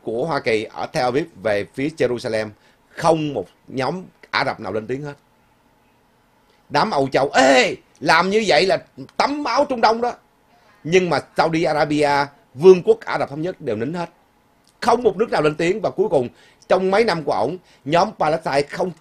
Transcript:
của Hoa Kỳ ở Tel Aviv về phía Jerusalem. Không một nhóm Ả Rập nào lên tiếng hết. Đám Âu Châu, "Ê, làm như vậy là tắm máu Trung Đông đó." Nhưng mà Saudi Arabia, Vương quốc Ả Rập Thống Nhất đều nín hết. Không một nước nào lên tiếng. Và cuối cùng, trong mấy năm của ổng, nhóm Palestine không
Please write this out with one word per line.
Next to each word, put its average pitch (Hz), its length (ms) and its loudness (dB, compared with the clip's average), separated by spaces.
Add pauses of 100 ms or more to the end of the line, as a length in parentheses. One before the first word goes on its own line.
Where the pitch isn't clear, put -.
của 120 220 -4
Hoa 156 140 -4
Kỳ 110 240 -2
ở 101 220 -10
Tel 143 180 -4
Aviv 127 220 -2 (180)
về 101 300 -2
phía 139 240 -6
Jerusalem. 113 520 -2 (400)
Không 160 440 0
một 117 120 -6 (220)
nhóm 143 360 -6 (280)
Ả 123 140 0
Rập 113 140 -6
nào 101 140 -8
lên 110 140 -6
tiếng 131 140 -8
hết. 147 120 -12 (1600)
Đám 147 220 0
Âu 143 200 0
Châu, 143 220 0
"Ê, 254 420 4 (240)
làm 165 300 2
như 214 180 2
vậy 165 180 4
là 170 200 0 (320)
tắm 285 260 -2
máu 269 220 0
Trung 240 160 -6
Đông 226 200 2
đó." 240 120 -4 (680)
Nhưng 180 260 2
mà 135 100 2 (180)
Saudi 160 260 0
Arabia, 147 640 0 (280)
Vương 180 300 8
quốc 220 160 2
Ả 143 200 -6
Rập 127 100 -4
Thống 143 120 -10
Nhất 180 200 -8
đều 120 140 -4
nín 120 180 -6
hết. 170 160 -8 (720)
Không 240 220 2
một 190 140 0
nước 226 140 -2
nào 180 100 0
lên 151 140 0
tiếng. 180 260 -2
Và 160 80 -2
cuối 190 200 -2
cùng, 127 200 0 (380)
trong 190 240 2
mấy 208 120 4
năm 170 200 -2
của 139 80 -2
ổng, 120 260 -2 (280)
nhóm 170 340 2
Palestine 156 420 0
không 180 400 -6